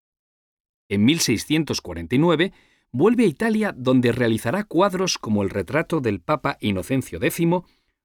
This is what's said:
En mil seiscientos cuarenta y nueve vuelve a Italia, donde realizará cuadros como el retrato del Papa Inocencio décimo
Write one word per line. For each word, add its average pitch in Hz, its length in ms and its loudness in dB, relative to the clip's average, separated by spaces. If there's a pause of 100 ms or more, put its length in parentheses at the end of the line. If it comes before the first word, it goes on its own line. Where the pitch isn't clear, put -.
(880)
En 101 160 0
mil 156 160 4
seiscientos 135 600 -2
cuarenta 85 340 -6
y 135 40 4
nueve 170 340 2 (380)
vuelve 214 340 2
a - 20 4
Italia, 214 500 -2
donde 123 360 2
realizará 113 500 0
cuadros 185 540 0
como 104 260 -2
el 95 60 -2
retrato 135 500 -2
del 107 220 -2
Papa - 400 -2
Inocencio 104 580 -2
décimo 170 480 0 (380)